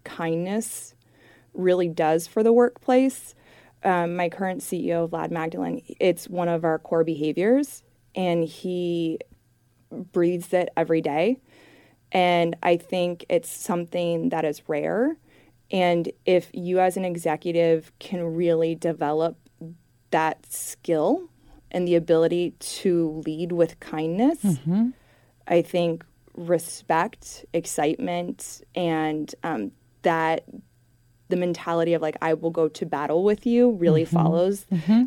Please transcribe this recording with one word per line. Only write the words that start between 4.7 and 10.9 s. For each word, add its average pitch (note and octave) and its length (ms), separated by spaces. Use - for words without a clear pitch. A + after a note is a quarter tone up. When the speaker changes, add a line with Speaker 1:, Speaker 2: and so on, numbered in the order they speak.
Speaker 1:
E E3+ 40
O, E3+ 160
Vlad E3 220
Magdalene, E3+ 520
it's F3 300
one F3 220
of E3 140
our D#3+ 140
core E3 240
behaviors, E3 800
and F3 300
he E3+ 760
breathes F3 640
it F3+ 240
every E3 240